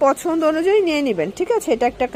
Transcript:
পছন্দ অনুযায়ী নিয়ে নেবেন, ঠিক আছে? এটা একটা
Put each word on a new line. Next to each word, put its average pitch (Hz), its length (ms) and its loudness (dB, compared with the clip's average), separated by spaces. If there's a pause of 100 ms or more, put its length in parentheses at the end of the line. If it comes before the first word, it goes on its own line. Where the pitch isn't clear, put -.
পছন্দ 320 360 0 (120)
অনুযায়ী 381 360 2
নিয়ে 302 200 0
নেবেন, 170 200 -2 (100)
ঠিক 359 180 -2
আছে? - 200 -2
এটা 240 160 0
একটা 254 240 -4